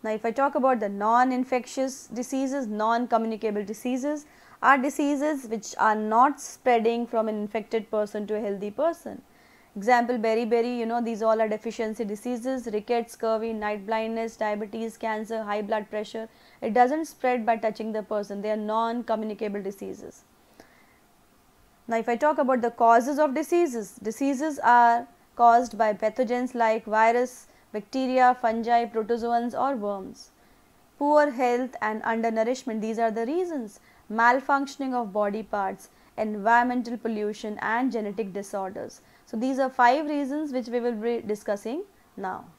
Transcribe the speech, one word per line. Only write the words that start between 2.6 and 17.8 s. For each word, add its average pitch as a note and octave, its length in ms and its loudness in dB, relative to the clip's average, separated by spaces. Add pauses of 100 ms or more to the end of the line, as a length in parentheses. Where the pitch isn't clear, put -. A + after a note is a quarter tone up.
non-communicable A3 960 0
diseases, C4 600 -4 (340)
are C4+ 160 6
diseases C#4+ 720 0
which G#3+ 300 -8
are G#3+ 180 4
not A3+ 440 2
spreading A#3 680 0
from A3 220 0
an G#3+ 60 -4
infected G#3 540 -4
person G#3 380 -2
to G#3+ 80 -4
a G#3 60 -4
healthy G3+ 280 -6
person. C#4 520 -4 (540)
Example, A#3 420 2
beriberi, A#3 600 0
you A#3 80 -2
know, A#3 160 -2
these A3+ 200 -4
all A3 200 4
are A3 60 2
deficiency A3 560 -4
diseases, A#3+ 640 -6
rickets, A#3 460 -4
scurvy, A3 400 -2
night G#3 320 -4
blindness, A3+ 500 -4
diabetes, A3 640 -4
cancer, A3 460 -4
high G#3 180 -2
blood G#3 280 -4
pressure. G#3+ 380 -8 (340)
It A3 120 -2
doesn't B3+ 320 4
spread B3 400 -2
by A3+ 100 2
touching A3 380 -6